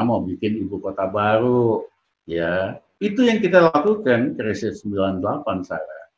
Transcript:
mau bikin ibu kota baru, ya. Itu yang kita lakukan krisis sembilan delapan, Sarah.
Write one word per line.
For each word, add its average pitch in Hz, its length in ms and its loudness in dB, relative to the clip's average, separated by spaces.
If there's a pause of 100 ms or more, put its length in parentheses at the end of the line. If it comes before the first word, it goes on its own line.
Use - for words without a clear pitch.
mau 117 160 2
bikin 104 400 -4
ibu 95 240 -6
kota 95 240 -4
baru, 110 800 2 (400)
ya. 85 480 -2 (240)
Itu 208 240 0
yang 226 160 4
kita 175 320 6
lakukan 143 640 2
krisis 107 480 -6
sembilan 95 400 -2
delapan, 104 400 -4
Sarah. - 540 -12